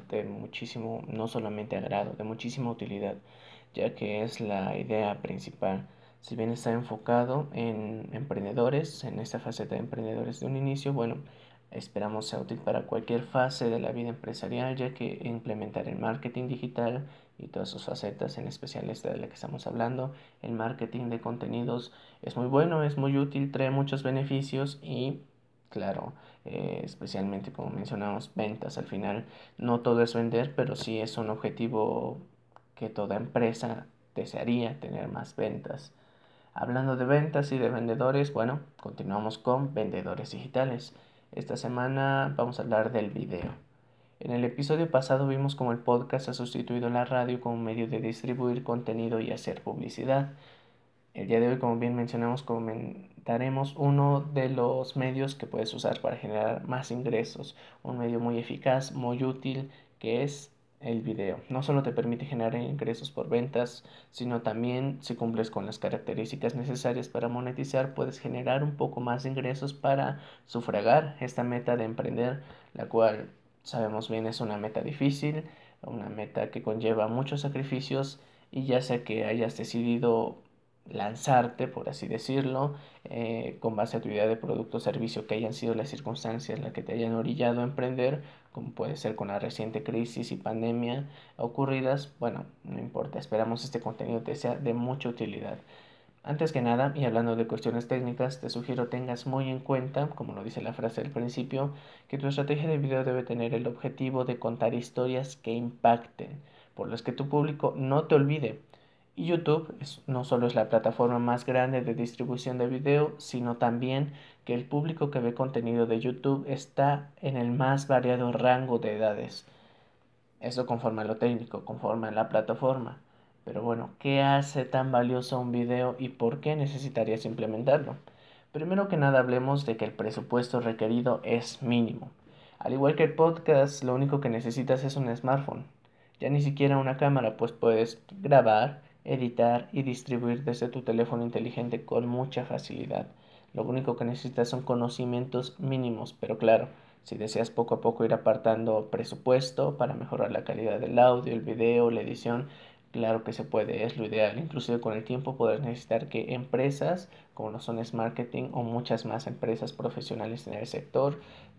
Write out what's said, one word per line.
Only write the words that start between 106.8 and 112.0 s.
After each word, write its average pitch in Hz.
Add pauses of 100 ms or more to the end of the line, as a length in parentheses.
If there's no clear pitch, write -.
las 113
que -
tu 139
público 147
no 139
te 160
olvide. 139 (560)
Y 160
YouTube 165
es, -
no 127
solo 123
es 120
la 110
plataforma 120
más 120
grande 127
de 120
distribución 120